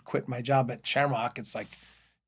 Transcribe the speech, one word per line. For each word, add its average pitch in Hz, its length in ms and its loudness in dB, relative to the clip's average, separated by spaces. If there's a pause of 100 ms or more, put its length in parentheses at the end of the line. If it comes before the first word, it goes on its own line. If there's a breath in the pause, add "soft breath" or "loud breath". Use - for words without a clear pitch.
quit - 240 -2
my 123 140 -4
job 131 280 4
at 117 160 -6
Shamrock, 139 520 0
it's 110 160 0
like, 104 140 -6 (600 loud breath)